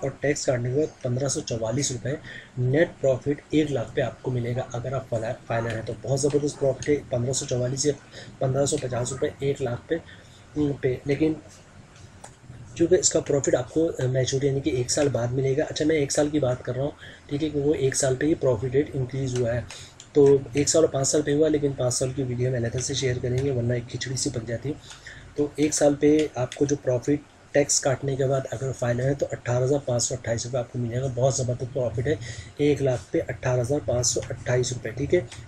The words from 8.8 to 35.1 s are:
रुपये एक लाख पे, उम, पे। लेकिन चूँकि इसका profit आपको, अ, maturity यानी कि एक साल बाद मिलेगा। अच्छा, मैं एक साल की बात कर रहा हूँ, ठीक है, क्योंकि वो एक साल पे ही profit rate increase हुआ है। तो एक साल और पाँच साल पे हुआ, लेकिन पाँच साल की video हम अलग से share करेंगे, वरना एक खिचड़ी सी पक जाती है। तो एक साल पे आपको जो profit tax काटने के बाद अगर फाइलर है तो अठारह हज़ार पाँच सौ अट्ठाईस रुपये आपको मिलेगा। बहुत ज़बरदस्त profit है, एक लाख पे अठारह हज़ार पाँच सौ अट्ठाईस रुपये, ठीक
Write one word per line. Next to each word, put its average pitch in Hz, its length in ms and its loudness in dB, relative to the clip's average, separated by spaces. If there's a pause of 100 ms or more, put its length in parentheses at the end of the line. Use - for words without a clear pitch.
रुपये 139 220 -2 (100)
एक 139 180 0
लाख 123 280 -4
पे, 165 120 -2 (560)
उम, 143 160 2
पे। 127 340 -2
लेकिन 156 280 2 (1400)
चूँकि 170 180 4
इसका - 240 4
profit 135 360 2
आपको, 156 300 2
अ, 143 180 -2
maturity 131 440 2
यानी 139 140 0
कि 131 200 0
एक 123 100 -4
साल 143 180 2
बाद 120 220 -2
मिलेगा। 135 320 0
अच्छा, 151 220 -2
मैं 160 100 4
एक 139 160 0
साल 151 180 2
की 151 100 0
बात 127 220 0
कर 123 140 -6
रहा 135 100 -2
हूँ, 151 80 -4 (360)
ठीक 147 140 -4
है, 156 60 0
क्योंकि 147 200 0
वो 156 60 4
एक 135 200 0
साल 131 200 2
पे 147 100 0
ही 165 100 2
profit 127 380 0
rate 151 220 2
increase 127 440 -2
हुआ 117 120 0
है। 120 140 -4 (500)
तो 139 280 10 (140)
एक 143 120 4
साल 160 120 6
और 156 60 8
पाँच 135 200 -2
साल 156 140 2
पे 143 100 0
हुआ, 151 160 4
लेकिन 143 260 2
पाँच 123 200 0
साल 131 200 -2
की 135 100 -2
video 123 260 -2
हम 131 60 0
अलग 117 240 -2
से 135 160 -4
share 123 240 0
करेंगे, 127 320 0
वरना 120 240 0
एक 120 100 -4
खिचड़ी 127 320 -6
सी - 120 -2
पक 120 140 -6
जाती 117 260 -6
है। 151 60 -4 (640)
तो 147 220 0
एक 151 140 2
साल 147 220 4
पे 151 420 4
आपको 127 280 -2
जो 143 100 2
profit 139 460 0 (320)
tax 147 260 4
काटने 135 360 0
के 131 100 0
बाद 131 200 2
अगर 127 260 -6
फाइलर 120 320 -2
है 139 120 2
तो - 100 -2
अठारह 123 400 0
हज़ार 139 140 2
पाँच 123 220 0
सौ - 140 -2
अट्ठाईस 117 300 -2
रुपये 123 140 -4
आपको 120 200 -6
मिलेगा। 120 280 -2
बहुत 127 300 2
ज़बरदस्त 123 360 -2
profit 123 340 -2
है, 156 120 0 (420)
एक 143 200 4
लाख 127 320 0
पे 165 60 0
अठारह 123 420 -2
हज़ार 139 180 0
पाँच 123 260 0
सौ - 160 0
अट्ठाईस 123 520 -2
रुपये, 113 180 -8
ठीक 143 220 -2